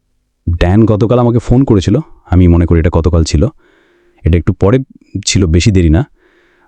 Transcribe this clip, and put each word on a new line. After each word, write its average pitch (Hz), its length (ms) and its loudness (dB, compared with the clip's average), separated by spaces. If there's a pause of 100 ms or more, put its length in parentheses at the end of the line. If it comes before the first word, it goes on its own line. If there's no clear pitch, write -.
(500)
ড্যান 90 340 0
গতকাল 110 340 0
আমাকে 120 200 -2
ফোন 131 260 0
করেছিল, 107 340 0 (320)
আমি 90 180 4
মনে 85 180 2
করি 85 140 0
এটা 85 120 -2
গতকাল 82 320 0
ছিল, 73 220 0 (800)
এটা 85 140 0
একটু 87 140 -2
পরে 104 260 0 (480)
ছিল, 95 200 0
বেশি 85 240 0
দেরি 90 200 2
না। 80 180 0 (580)